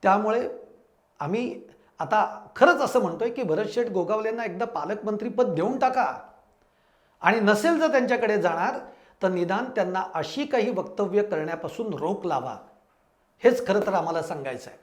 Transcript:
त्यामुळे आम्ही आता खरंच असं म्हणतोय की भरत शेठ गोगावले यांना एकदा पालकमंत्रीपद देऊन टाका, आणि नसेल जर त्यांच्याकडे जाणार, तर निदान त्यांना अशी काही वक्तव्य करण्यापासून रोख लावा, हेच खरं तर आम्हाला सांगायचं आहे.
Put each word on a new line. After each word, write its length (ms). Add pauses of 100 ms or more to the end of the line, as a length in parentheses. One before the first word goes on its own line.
त्यामुळे 460 (680)
आम्ही 420 (380)
आता 560
खरंच 260
असं 200
म्हणतोय 280
की 140
भरत 260
शेठ 200
गोगावले 380
यांना 180
एकदा 200
पालकमंत्रीपद 800
देऊन 340
टाका, 380 (1040)
आणि 180
नसेल 400
जर 120
त्यांच्याकडे 500
जाणार, 380 (440)
तर 40
निदान 380
त्यांना 380 (100)
अशी 320
काही 240
वक्तव्य 540
करण्यापासून 680
रोख 320
लावा, 320 (840)
हेच 240
खरं 200
तर 60
आम्हाला 280
सांगायचं 480
आहे. 140